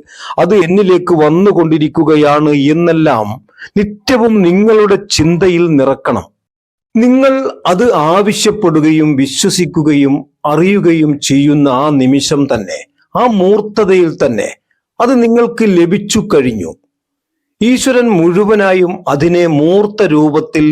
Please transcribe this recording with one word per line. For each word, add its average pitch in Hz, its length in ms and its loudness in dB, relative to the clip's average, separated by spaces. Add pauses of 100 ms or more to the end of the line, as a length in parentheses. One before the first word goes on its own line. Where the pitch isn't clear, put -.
(380)
അത് 175 160 2
എന്നിലേക്ക് 180 600 0
വന്നുകൊണ്ടിരിക്കുകയാണ്" 156 1400 2 (160)
എന്നെല്ലാം 156 600 0 (480)
നിത്യവും 220 680 0
നിങ്ങളുടെ 202 560 2 (120)
ചിന്തയിൽ 175 580 0
നിറക്കണം. 135 580 -2 (680)
നിങ്ങൾ 254 400 2 (320)
അത് 185 180 0 (180)
ആവശ്യപ്പെടുകയും 165 1120 0
വിശ്വസിക്കുകയും 143 1000 0 (320)
അറിയുകയും 165 760 0
ചെയ്യുന്ന 143 480 0
ആ 135 200 0
നിമിഷം 139 580 0
തന്നെ, 95 320 -6 (360)
ആ 202 120 0
മൂർത്തതയിൽ 202 920 0
തന്നെ 117 320 -2 (520)
അത് 240 180 0
നിങ്ങൾക്ക് 233 500 0
ലഭിച്ചു 175 520 0
കഴിഞ്ഞു. 117 500 -2 (920)
ഈശ്വരൻ 247 480 0
മുഴുവനായും 185 840 0 (160)
അതിനെ 170 380 0
മൂർത്ത 185 560 0
രൂപത്തിൽ 151 680 0